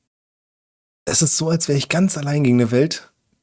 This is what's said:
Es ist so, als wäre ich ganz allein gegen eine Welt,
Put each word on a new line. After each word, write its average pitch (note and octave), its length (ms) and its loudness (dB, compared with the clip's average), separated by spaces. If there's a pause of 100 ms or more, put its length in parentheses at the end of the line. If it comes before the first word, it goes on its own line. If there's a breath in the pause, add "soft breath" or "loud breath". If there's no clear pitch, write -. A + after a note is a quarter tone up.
(1080)
Es C3+ 140 2
ist D3+ 140 2
so, D#3+ 120 -2
als E3 200 0
wäre C#3+ 100 0
ich - 100 -6
ganz F3+ 300 0
allein D3 240 -4
gegen B2 180 4
eine A#2 120 0
Welt, C#3 400 -2 (300)